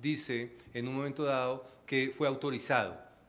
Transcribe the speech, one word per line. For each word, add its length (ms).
dice 520
en 160
un 80
momento 280
dado 420
que 300
fue 120
autorizado 720